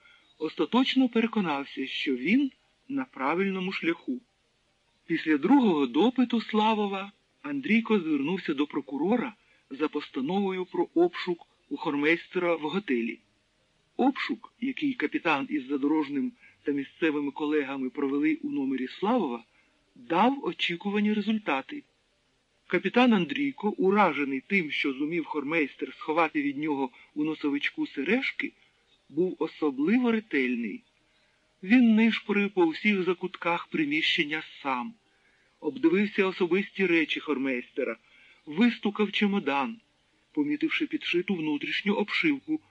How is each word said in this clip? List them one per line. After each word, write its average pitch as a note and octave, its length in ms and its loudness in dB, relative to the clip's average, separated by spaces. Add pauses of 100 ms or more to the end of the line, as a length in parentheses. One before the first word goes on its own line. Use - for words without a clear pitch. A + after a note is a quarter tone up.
(380)
остаточно B3 720 2
переконався, F3 800 -2
що - 280 -4
він A3 360 2 (380)
на C3+ 160 -4
правильному F#3 680 -2
шляху. E3+ 500 -4 (840)
Після D#3 320 0
другого F3+ 500 6
допиту A3+ 540 2
Славова G#3 680 0 (300)
Андрійко G#3 580 0
звернувся D#3+ 540 -2
до C#3+ 140 0
прокурора D3 640 -2 (360)
за C#3+ 180 -2
постановою F#3 800 -4
про - 300 -2
обшук - 520 0 (220)
у C#3+ 80 -8
хормейстера E3 760 0
в D#3 60 -6
готелі. D3 580 -2 (800)
Обшук, - 640 -2
який A#3 320 -4
капітан D3 560 -2
із C3+ 180 -6
задорожним C#3 640 -2 (320)
та D3 80 -2
місцевими C#3+ 600 -2
колегами C#3 580 -2
провели D3 540 0
у D3+ 60 -6
номері C3+ 380 -2
Славова, F3 560 -2 (520)
дав G3 500 0
очікувані G3+ 680 -2
результати. G#3 680 -2 (840)
Капітан A3+ 460 4
Андрійко, D3 560 0
уражений D#3+ 800 2
тим, F3 240 0
що C#3+ 220 -2
зумів D3 320 -4
хормейстер C#3+ 680 -4
сховати D#3 480 0
від C#3 160 -2
нього C#3 320 -2 (260)
у D3+ 80 -2
носовичку D3+ 640 -2
сережки, - 680 -2 (560)
був D#3+ 300 -2
особливо D#3+ 720 2
ретельний. B2+ 720 -2 (800)
Він A3+ 320 6
нишпорив G3+ 560 2
по F3 160 4
всіх F#3+ 360 0
закутках F3 640 -2
приміщення D#3 760 0 (200)
сам, B2 300 -4 (680)
обдивився E3 640 2
особисті F#3+ 600 0
речі E3 340 2
хормейстера, B2+ 800 -4 (480)
вистукав G3+ 640 0
чемодан, C#3 640 0 (540)
помітивши D3 560 -2
підшиту F3 480 -2
внутрішню D#3 580 -2
обшивку D#3 680 0 (120)